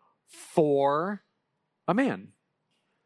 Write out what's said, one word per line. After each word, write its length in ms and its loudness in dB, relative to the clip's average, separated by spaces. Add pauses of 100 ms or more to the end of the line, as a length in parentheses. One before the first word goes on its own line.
(280)
for 960 0 (640)
a 60 2
man, 340 -2 (760)